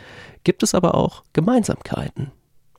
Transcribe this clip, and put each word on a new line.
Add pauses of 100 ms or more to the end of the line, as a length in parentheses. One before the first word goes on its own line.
(420)
Gibt
es
aber
auch (100)
Gemeinsamkeiten? (460)